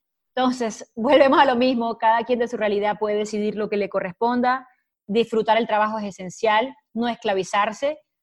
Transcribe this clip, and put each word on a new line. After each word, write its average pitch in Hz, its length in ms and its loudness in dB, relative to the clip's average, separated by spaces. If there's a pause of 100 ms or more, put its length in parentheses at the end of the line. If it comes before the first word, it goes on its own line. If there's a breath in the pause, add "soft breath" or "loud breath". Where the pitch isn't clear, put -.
(340)
Entonces, 254 580 -2
<laughs> - 40 -20
volvemos 269 420 6
a 302 60 -6
lo 262 100 2
mismo. 233 440 0
Cada 233 260 2
quien 240 160 -2
de 240 80 -2
su 240 80 -10
realidad 208 420 -2
puede 208 180 -2
decidir 208 380 -4
lo 208 140 -4
que 208 80 -4
le 196 120 -2
corresponda. 247 800 -2 (400 soft breath)
Disfrutar 220 500 2
el 226 120 0
trabajo 214 320 0
es 208 60 -8
esencial, 214 680 -2 (200)
no 233 120 -2
esclavizarse. 208 960 -2 (220)